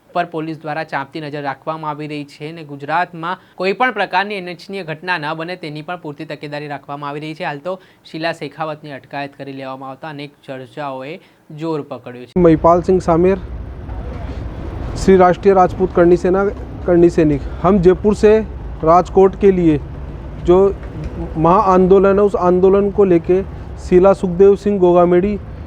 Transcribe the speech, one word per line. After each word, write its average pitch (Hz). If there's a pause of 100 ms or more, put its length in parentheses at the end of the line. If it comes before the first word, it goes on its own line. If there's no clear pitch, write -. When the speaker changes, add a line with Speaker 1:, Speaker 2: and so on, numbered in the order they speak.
(120)
Speaker 1:
પર 175
પોલીસ 160
દ્વારા 156
ચાંપતી 147
નજર 147
રાખવામાં 151
આવી 151
રહી 147
છે 147
અને 165
ગુજરાતમાં 165 (160)
કોઈ 190
પણ 247
પ્રકારની 202
અનિચ્છનીય 180
ઘટના 160
ન 147
બને 165
તેની 151
પણ 180
પૂરતી 156
તકેદારી 151
રાખવામાં 143
આવી 147
રહી 156
છે. 180
હાલ 147
તો 175 (320)
શીલા 165
શેખાવતની 156
અટકાયત 139
કરી 139
લેવામાં 135
આવતા 135
અનેક 143
ચર્ચાઓએ 135 (300)
જોર 156
પકડ્યું 123
છે. 185
Speaker 2:
महिपाल 170
सिंह 185
सामेर, 180 (1500)
श्री 190
राष्ट्रीय 180
राजपूत 185
करणी 175
सेना, 190 (420)
करणी 175
सैनिक. 151 (120)
हम 185
जयपुर 185
से 208 (520)
राजकोट 185
के 196
लिए 165 (640)
जो 180 (760)
महाआंदोलन 190
है, 208
उस 202
आंदोलन 190
को 202
लेके 180 (460)
शीला 185
सुखदेव 196
सिंह 208
गोगामेडी, 175 (320)